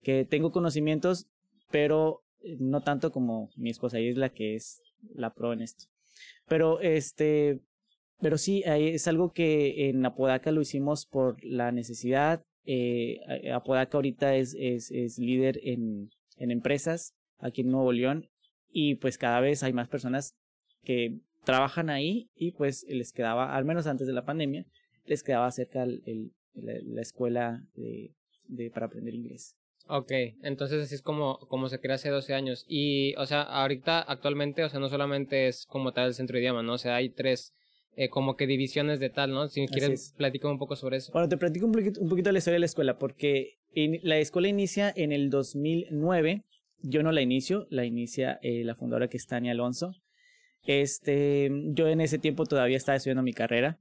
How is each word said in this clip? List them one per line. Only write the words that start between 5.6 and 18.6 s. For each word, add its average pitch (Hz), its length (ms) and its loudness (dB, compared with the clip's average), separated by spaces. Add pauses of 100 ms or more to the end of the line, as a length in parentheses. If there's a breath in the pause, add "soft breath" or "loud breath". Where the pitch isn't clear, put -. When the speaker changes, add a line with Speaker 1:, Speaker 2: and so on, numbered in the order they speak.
Speaker 1:
esto. - 240 -14 (600 loud breath)
Pero, 160 340 2
este, 151 800 2 (640)
pero 156 180 2
sí, 196 240 2
ahí 151 280 4
es 165 180 -2
algo 170 240 2
que 147 560 2
en 131 180 2
Apodaca 131 460 2
lo 156 80 4
hicimos 143 440 -2
por 127 400 0
la 120 280 -2
necesidad. 127 720 0 (200)
Eh, 120 540 0 (320)
a-, 123 60 0
Apodaca 131 420 0
ahorita 139 380 2
es, 131 220 0
es, 123 320 -2
es 120 280 -4
líder 127 440 2
en, 110 480 -4 (260)
en 120 140 -4
empresas 147 640 -2 (240)
aquí 131 240 -6
en 127 80 2
Nuevo 131 220 4
León, 131 360 0 (440)